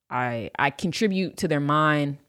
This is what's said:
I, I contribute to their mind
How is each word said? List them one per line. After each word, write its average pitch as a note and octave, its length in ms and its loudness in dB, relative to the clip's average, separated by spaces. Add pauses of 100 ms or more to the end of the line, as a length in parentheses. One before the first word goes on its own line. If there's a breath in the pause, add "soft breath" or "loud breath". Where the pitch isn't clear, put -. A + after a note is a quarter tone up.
I, A#2+ 480 -4
I C#3+ 120 2
contribute F#3+ 680 -2
to F#3 100 -2
their D3+ 120 0
mind D3 580 2 (100)